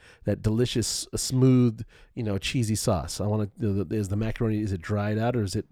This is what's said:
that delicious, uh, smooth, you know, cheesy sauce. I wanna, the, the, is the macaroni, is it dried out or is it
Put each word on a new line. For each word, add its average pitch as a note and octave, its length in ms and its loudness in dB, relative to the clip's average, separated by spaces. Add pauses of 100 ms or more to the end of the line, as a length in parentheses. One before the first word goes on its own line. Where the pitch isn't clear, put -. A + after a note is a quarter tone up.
(240)
that G#2 180 0
delicious, A2 680 0
uh, A2 60 -4
smooth, B2+ 640 4 (320)
you A#2+ 80 -4
know, G2+ 120 -2
cheesy A2 380 -2
sauce. F2+ 460 -2
I G#2 80 -2
wanna, G#2 280 0
the, G2+ 280 -2
the, E2 100 -6
is G#2 140 -2
the G2+ 80 -2
macaroni, A2 440 -2
is G#2 120 -2
it F2 100 -4
dried G#2+ 360 -2
out B2 180 0
or A2 80 0
is F#2+ 100 -4
it G#2 180 -4